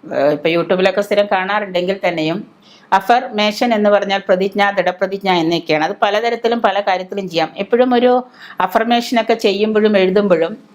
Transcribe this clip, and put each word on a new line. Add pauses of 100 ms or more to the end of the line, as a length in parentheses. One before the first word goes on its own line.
ഏഹ്,
ഇപ്പൊ
YouTube-ലൊക്കെ
സ്ഥിരം
കാണാറുണ്ടെങ്കിൽ
തന്നെയും (540)
അഫർമേഷൻ
എന്ന്
പറഞ്ഞാൽ
പ്രതിജ്ഞ,
ദൃഢപ്രതിജ്ഞ
എന്നൊക്കെയാണ്.
അത്
പലതരത്തിലും
പല
കാര്യത്തിലും
ചെയ്യാം.
എപ്പോഴും
ഒരു (480)
അഫർമേഷനൊക്കെ
ചെയ്യുമ്പോഴും
എഴുതുമ്പോഴും (200)